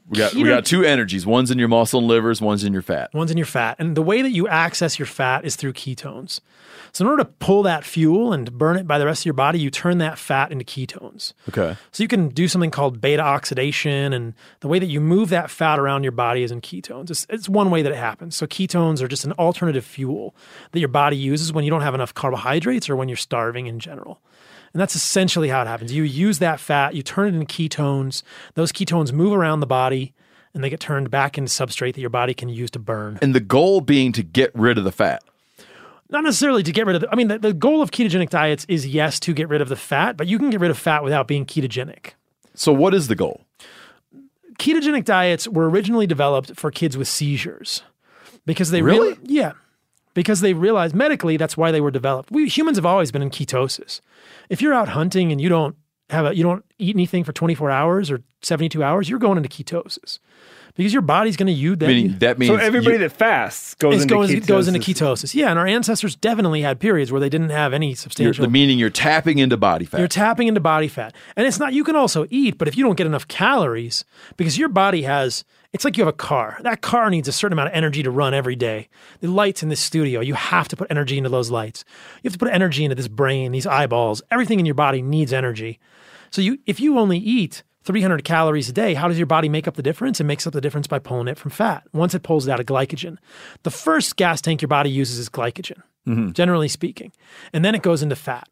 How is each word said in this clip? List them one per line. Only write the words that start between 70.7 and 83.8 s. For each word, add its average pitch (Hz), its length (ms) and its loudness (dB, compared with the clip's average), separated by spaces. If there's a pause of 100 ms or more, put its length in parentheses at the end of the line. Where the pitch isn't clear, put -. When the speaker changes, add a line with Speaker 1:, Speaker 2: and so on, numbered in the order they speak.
Speaker 2:
fat. 117 260 -10 (220)
And 214 100 2
it's 269 140 0
not, 285 140 -2
you 294 100 2
can 311 120 0
also 233 360 2
eat, 254 260 0
but 160 100 -2
if 147 80 -2
you 262 80 2
don't 220 140 2
get 185 80 0
enough 151 220 -2
calories, 143 760 0 (320)
because 160 220 -2
your 311 120 0
body 190 340 2
has, 135 400 -2 (300)
it's - 120 -4
like 185 120 0
you 220 60 2
have 156 80 2
a - 60 -14
car. 120 440 -2
That 233 200 -4
car 226 300 2
needs 156 160 -2
a 139 60 -2
certain 202 200 -2
amount 143 160 0
of - 60 -6
energy 156 260 0
to 131 80 -2
run 131 240 0
every 127 220 -2
day. 113 320 -4 (320)
The 170 80 -6
lights 196 340 0
in 156 80 -2
this 147 120 -2
studio, 139 400 0
you 135 120 -2
have 170 360 0
to - 80 -8
put 185 120 -6
energy 139 300 -2
into 131 100 -2
those 120 220 -2
lights. 113 320 -6 (400)
You 247 60 -4
have 185 40 -4
to 180 60 -12
put 240 140 0
energy 175 320 2
into 135 100 -2
this 123 140 -6
brain, 131 420 0
these 131 160 -4
eyeballs. 120 540 2 (100)